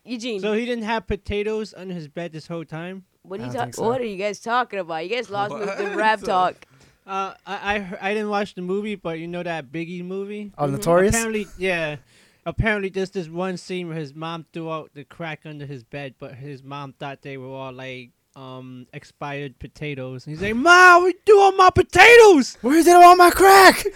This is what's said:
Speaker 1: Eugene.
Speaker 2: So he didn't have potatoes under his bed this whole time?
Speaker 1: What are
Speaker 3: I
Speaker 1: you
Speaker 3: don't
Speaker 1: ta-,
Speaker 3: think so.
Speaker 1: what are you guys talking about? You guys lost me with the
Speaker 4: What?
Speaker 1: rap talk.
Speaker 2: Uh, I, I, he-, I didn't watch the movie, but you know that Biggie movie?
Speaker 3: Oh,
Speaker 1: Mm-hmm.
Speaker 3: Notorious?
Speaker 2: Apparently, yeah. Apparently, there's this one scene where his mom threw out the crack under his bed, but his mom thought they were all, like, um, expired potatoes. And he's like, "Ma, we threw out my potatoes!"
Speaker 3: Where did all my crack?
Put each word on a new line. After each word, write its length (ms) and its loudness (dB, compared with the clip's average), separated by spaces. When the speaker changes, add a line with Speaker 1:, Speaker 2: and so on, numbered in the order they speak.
Speaker 1:
Eugene. 380 -10
Speaker 2:
So 120 -4
he 120 -4
didn't 180 -8
have 240 -8
potatoes 680 -8
under 180 -14
his 140 -12
bed 260 -14
this 140 -18
whole 180 -12
time? 400 -16
Speaker 1:
What 180 -14
are 40 -14
Speaker 3:
I 40 -12
Speaker 1:
you 60 -12
Speaker 3:
don't 60 -10
Speaker 1:
ta-, 60 -6
Speaker 3:
think 100 -14
so. 80 -8
Speaker 1:
what 180 -4
are 40 -8
you 120 -10
guys 220 -8
talking 400 -6
about? 280 -8
You 80 -8
guys 140 -8
lost 240 -6
me 80 -10
with 160 -8
the 80 -6
Speaker 4:
What? 100 -10
Speaker 1:
rap 260 0
talk. 440 -4
Speaker 2:
Uh, 260 -8
I, 300 -8
I, 40 -6
he-, 220 -12
I 120 -6
didn't 160 -6
watch 260 -6
the 60 -14
movie, 340 -6
but 240 -10
you 80 -12
know 160 -10
that 280 -10
Biggie 320 -10
movie? 540 -12
Speaker 3:
Oh, 80 -6
Speaker 1:
Mm-hmm. 100 -4
Speaker 3:
Notorious? 400 2
Speaker 2:
Apparently, 320 -4
yeah. 380 -4
Apparently, 420 -4
there's 220 -6
this 160 -10
one 300 -8
scene 300 -10
where 100 -10
his 160 -12
mom 400 -12
threw 180 -12
out 220 -12
the 100 -20
crack 420 -14
under 200 -16
his 180 -14
bed, 360 -14
but 160 -18
his 260 -18
mom 320 -16
thought 300 -16
they 140 -16
were 120 -16
all, 240 -14
like, 380 -18
um, 580 -20
expired 640 -14
potatoes. 680 -14
And 80 -12
he's 80 -10
like, 120 -4
"Ma, 480 6
we 100 0
threw 160 6
out 140 4
my 160 4
potatoes!" 880 6
Speaker 3:
Where 220 2
did 120 8
all 200 10
my 160 6
crack? 520 6